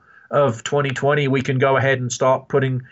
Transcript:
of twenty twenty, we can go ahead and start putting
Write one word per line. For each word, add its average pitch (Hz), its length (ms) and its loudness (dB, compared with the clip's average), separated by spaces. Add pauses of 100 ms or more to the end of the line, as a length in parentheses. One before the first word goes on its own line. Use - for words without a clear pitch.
(320)
of 127 320 0
twenty 143 260 -2
twenty, 139 380 0
we 131 140 0
can 131 160 -2
go 135 200 2
ahead 127 220 2
and 123 120 -6
start 131 380 0
putting 131 320 0 (100)